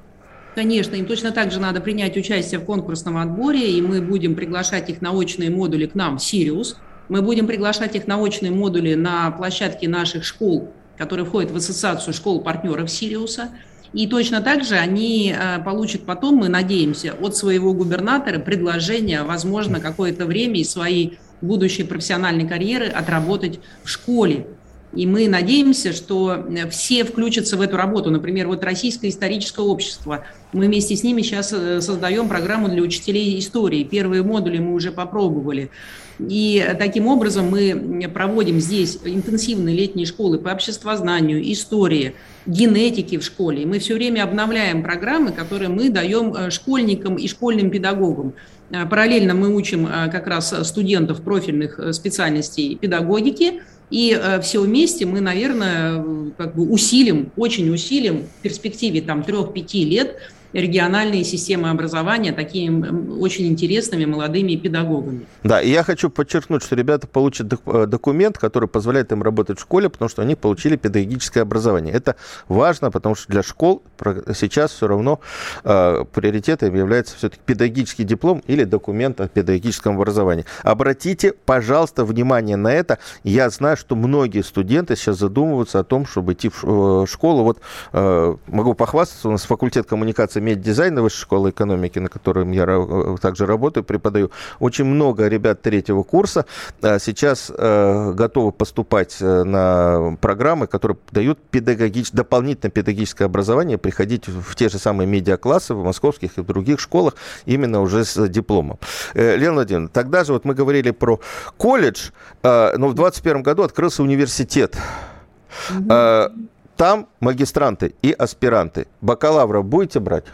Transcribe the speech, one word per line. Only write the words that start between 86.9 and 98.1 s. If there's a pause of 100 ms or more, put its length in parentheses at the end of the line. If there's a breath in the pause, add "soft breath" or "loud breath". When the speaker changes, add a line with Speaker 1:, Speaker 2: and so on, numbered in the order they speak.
Speaker 2:
школу.
Вот, (340 loud breath)
э, (100)
могу
похвастаться,
у
нас
факультет
коммуникации
и
медиадизайна
Высшей
школы
экономики,
на
котором
я
ра-,
э,
также
работаю,
преподаю. (300 loud breath)
Очень
много
ребят
третьего
курса, (380 loud breath)
э,
сейчас,
э,